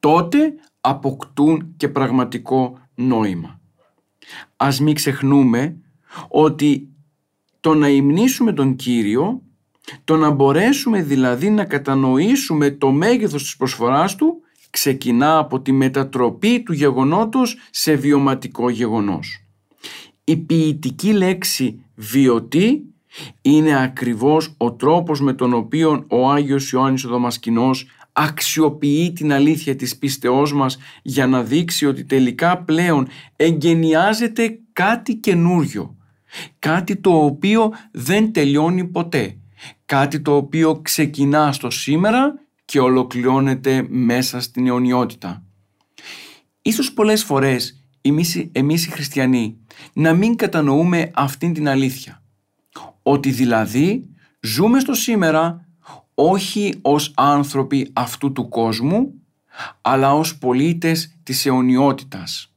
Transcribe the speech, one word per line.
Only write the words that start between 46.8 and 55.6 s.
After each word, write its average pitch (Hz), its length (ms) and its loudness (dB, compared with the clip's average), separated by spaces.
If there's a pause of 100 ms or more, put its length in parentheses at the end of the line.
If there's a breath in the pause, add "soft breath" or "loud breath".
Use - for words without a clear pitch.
πολλές 214 320 0
φορές 135 600 -2 (160)
εμείς, 165 520 -2
εμείς 147 340 0
οι - 40 -12
χριστιανοί 127 680 -2 (360 loud breath)
να 165 200 2
μην 214 240 2
κατανοούμε 165 800 0
αυτήν 139 380 -2
την 151 160 -2
αλήθεια, 135 540 -4 (800 loud breath)
ότι 139 280 0
δηλαδή 120 760 0 (340 soft breath)
ζούμε 185 400 2
στο 269 140 -2
σήμερα 170 720 0 (460 loud breath)